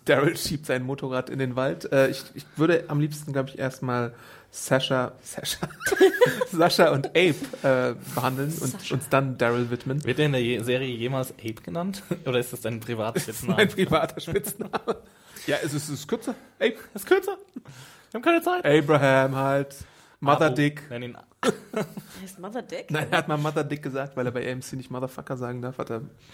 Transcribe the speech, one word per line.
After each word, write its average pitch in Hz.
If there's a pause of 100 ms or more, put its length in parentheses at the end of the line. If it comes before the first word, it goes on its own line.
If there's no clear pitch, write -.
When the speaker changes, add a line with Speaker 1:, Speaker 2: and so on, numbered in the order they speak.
Speaker 1:
Daryl 147
schiebt 151
sein 127
Motorrad 131
in 135
den 131
Wald. 139
Äh, 135
ich, - (120)
ich - (120)
würde 165
am 147
liebsten, 151
glaub 135
ich, -
erstmal 123 (420)
Sascha, 131 (100)
Sascha, - (400)
<laughs> -
Sascha 165
und 143
Abe, 170 (280)
äh, 127 (200)
behandeln 131 (100)
und 139
Speaker 2:
Sascha. -
Speaker 1:
uns 127
dann 135
Daryl 120
widmen. 131
Speaker 3:
Wird 117
der 151
in 143
der 127
Je-, 117
Serie 127
jemals 123
Abe 110
genannt? 175 (100)
<laughs> -
Oder 123
ist 120
das 117
dein 113
privater 113
Speaker 1:
Das -
ist 110
Speaker 3:
Spitzname? 175
Speaker 1:
mein 202
privater 165
Spitzname. 196 (760)
Ja, 143
es 147
ist, 147
es 143
ist -
kürzer. 226 (240)
Abe. 247 (200)
Speaker 3:
Ist -
kürzer. 381 (160)
Wir -
haben 233
keine 339
Zeit. 359
Speaker 1:
Abraham 139
halt. 139 (460)
Mother 147
Speaker 3:
Abu. 131
Speaker 1:
Dick. 147
Speaker 3:
Nenn 123
ihn 123 (1040)
Speaker 2:
Heißt 190
Mother 208
Dick? -
Speaker 1:
Nein, 151
er 165
hat 160
mal 151
Mother 151
Dick 147
gesagt, 135
weil 127
er 123
bei 120
A -
M 127
C -
nicht 127
Motherfucker 127
sagen 123
darf, 127
hat 110
er 113 (320)